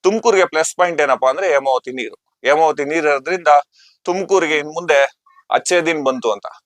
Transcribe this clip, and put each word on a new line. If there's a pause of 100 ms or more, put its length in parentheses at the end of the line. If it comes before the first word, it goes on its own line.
ತುಮಕೂರಿಗೆ
ಪ್ಲಸ್
ಪಾಯಿಂಟ್
ಏನಪ್ಪಾ
ಅಂದ್ರೆ
ಹೇಮಾವತಿ
ನೀರು. (300)
ಹೇಮಾವತಿ
ನೀರ್
ಹರಿದ್ರಿಂದ (540)
ತುಮಕೂರಿಗೆ
ಇನ್
ಮುಂದೆ (500)
ಅಚ್ಚೇ (100)
ದಿನ್
ಬಂತು
ಅಂತ. (180)